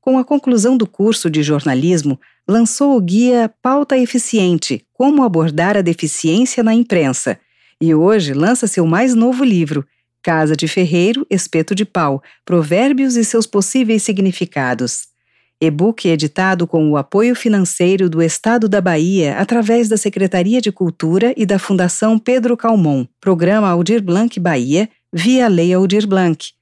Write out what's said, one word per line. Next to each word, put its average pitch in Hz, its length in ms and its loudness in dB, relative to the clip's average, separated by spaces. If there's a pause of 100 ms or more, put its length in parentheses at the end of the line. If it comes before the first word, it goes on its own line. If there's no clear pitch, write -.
Com 262 160 0
a 254 80 2
conclusão 254 500 0
do 226 120 0
curso 208 420 -2
de 151 140 0
jornalismo, 147 760 0 (300)
lançou 233 480 2
o 226 40 2
guia 226 600 2
Pauta 269 380 0
Eficiente: 185 920 -2
Como 285 320 2
Abordar 165 540 0
a 202 60 0
Deficiência 170 800 -2
na 220 100 2
Imprensa, 160 680 0 (400)
e 160 160 2
hoje 165 380 2
lança 202 340 0
seu 180 200 0
mais 226 280 0
novo 247 300 2
livro, 156 400 0 (380)
Casa 156 340 0
de 160 100 -4
Ferreiro, 185 640 0
Espeto 175 460 -2
de 202 100 -2
Pau: 143 380 -4 (200)
Provérbios 240 720 0
e 233 80 2
seus 226 220 -2
possíveis 220 560 0
significados. 160 1040 -4 (520)
E-book 165 480 0
editado 170 580 0
com 156 240 0
o 147 60 0
apoio 214 400 0
financeiro 190 720 0
do 160 140 0
Estado 220 440 0
da 202 140 2
Bahia 175 560 0
através 233 540 0
da 220 80 0
Secretaria 196 640 0
de 208 100 -2
Cultura 185 640 0
e 220 80 0
da 196 140 0
Fundação 196 600 0
Pedro 240 380 0
Calmon, 165 480 0 (160)
Programa 190 480 0
Aldir 180 340 0
Blanc 196 380 -2
Bahia, 165 480 0 (240)
via 240 360 2
Lei 180 260 2
Aldir 190 320 2
Blanc 185 560 -2